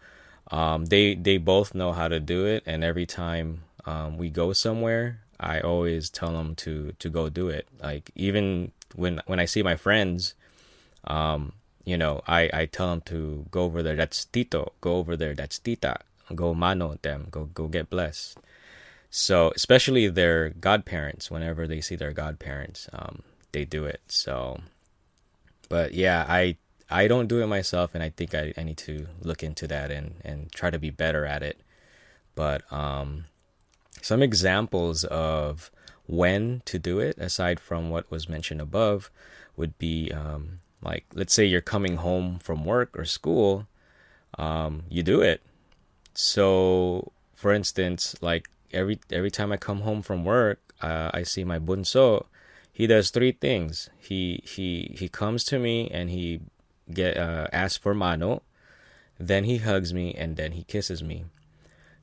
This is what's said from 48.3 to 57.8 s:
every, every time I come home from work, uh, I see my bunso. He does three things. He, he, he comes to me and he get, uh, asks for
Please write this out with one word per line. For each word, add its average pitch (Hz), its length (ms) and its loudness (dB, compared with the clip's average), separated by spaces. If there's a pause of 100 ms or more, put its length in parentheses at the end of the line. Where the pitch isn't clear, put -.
every, 98 280 0 (120)
every 95 200 0
time 104 200 -2
I 98 60 -2
come 101 240 -4
home 107 200 -2
from 90 220 -4
work, 107 360 4 (220)
uh, 80 320 -2
I 87 100 -2
see 92 200 -4
my 85 160 -2
bunso. 98 680 4 (440)
He 113 140 0
does 110 240 6
three 127 220 4
things. 92 640 -2
He, 92 480 -4
he, 90 520 -6
he 92 120 -6
comes 110 360 -2
to 143 140 -2
me 117 300 0
and 87 200 -4
he 85 320 -4 (520)
get, 90 240 2
uh, 82 340 -2
asks 95 260 0
for 101 160 0